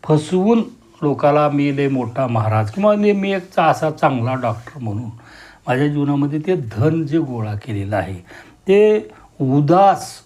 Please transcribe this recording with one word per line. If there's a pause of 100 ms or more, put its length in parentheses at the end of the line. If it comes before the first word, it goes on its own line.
फसवून (380)
लोकाला,
"मी
लय
मोठा
महाराज"
किंवा
"मी,
मी
एक
चा-,
असा
चांगला
डॉक्टर"
म्हणून (580)
माझ्या
जीवनामध्ये
ते (160)
धन
जे
गोळा
केलेलं
आहे, (520)
ते (320)
उदास (200)